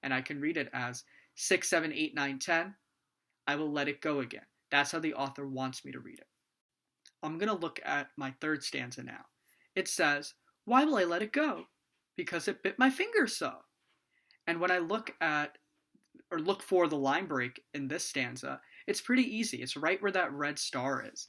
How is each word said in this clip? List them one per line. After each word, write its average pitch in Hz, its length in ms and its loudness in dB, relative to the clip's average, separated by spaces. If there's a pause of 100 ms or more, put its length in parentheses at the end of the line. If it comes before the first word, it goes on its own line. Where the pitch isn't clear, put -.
and 135 100 -2
I 131 80 0
can 143 200 -6
read 156 160 0
it 139 160 -2
as, 123 300 -6 (320)
Six, - 340 2
seven, 160 220 2
eight, 156 240 -4
nine, 139 240 -2
ten, 175 360 0 (720)
I 143 100 2
will 151 160 0
let 147 180 0
it 143 120 -4
go 151 200 0
again. 123 240 -8 (260)
That's 143 200 4
how 165 80 -2
the 156 140 0
author 139 340 -4
wants 131 360 -4
me 139 80 -14
to 131 80 -10
read - 200 -16
it. - 80 -20 (960)
I'm 156 160 -6
gonna 208 160 0
look 165 300 -4
at 143 340 -2
my 135 220 -6
third 156 240 -2
stanza 127 400 -8
now. - 220 -14 (500)
It 185 120 0
says, 147 460 2 (320)
Why 254 200 6
will 302 120 4
I 196 60 6
let 170 180 2
it 214 120 -4
go? 277 320 0 (500)
Because 170 320 -4
it 196 160 -4
bit - 160 0
my 254 100 8
finger 370 380 2
so. - 260 -2 (960)
And 170 120 0
when 180 120 2
I 180 60 4
look 185 420 0
at, 151 380 0 (720)
or 170 80 -2
look 185 220 2
for 180 260 6
the 151 100 2
line 143 280 4
break 127 360 -2 (120)
in 143 140 -4
this 147 180 -4
stanza, 127 560 -4 (260)
it's - 140 0
pretty 247 220 4
easy. 226 380 -2
It's 127 140 -6
right 165 260 0
where 202 100 2
that 180 200 2
red 143 280 -2
star 127 520 -2
is. - 180 -12